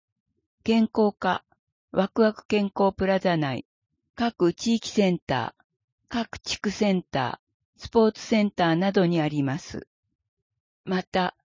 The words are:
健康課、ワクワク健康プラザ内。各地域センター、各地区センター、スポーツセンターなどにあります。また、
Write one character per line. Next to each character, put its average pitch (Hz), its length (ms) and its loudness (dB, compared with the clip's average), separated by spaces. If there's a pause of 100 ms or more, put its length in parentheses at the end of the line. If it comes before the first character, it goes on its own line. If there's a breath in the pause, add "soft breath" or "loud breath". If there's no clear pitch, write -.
(640)
健 220 280 2
康 214 200 2
課、 - 320 -4 (480)
ワ 190 160 0
ク - 140 -2
ワ 214 120 4
ク - 140 -20
健 202 260 0
康 196 220 0
プ 190 100 -2
ラ 190 140 2
ザ 180 160 0
内。 143 300 -2 (500)
各 185 380 0
地 233 220 0
域 - 160 -6
セ 196 180 2
ン 175 80 0
タ - 400 -4
ー、 - 60 -20 (440)
各 - 300 -8
地 - 240 -10
区 214 80 -4
セ 202 220 0
ン 185 100 0
タ - 400 -6 (380)
ー、 - 20 -20
ス - 80 -16
ポ 220 200 4
ー - 20 0
ツ - 100 -10
セ 214 220 0
ン 202 80 0
タ 175 220 0
ー - 20 2
な 190 160 0
ど 190 160 4
に 170 120 0
あ 151 80 0
り 151 140 -2
ま 139 160 -2
す。 - 300 -14 (1000)
ま 185 160 -2
た、 185 440 -2